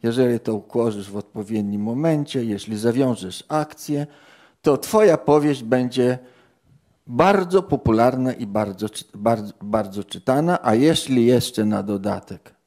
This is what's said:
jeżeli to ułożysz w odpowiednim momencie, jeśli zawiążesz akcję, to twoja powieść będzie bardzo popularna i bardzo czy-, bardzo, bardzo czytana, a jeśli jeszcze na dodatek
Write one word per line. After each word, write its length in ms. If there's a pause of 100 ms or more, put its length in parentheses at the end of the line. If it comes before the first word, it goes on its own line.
jeżeli 380
to 140
ułożysz 560
w 60
odpowiednim 680
momencie, 640
jeśli 340
zawiążesz 720
akcję, 580 (560)
to 140
twoja 400
powieść 460
będzie 560 (880)
bardzo 560
popularna 720
i 140
bardzo 420
czy-, 160 (100)
bardzo, 380 (100)
bardzo 420
czytana, 580
a 120
jeśli 520
jeszcze 380
na 180
dodatek 720 (120)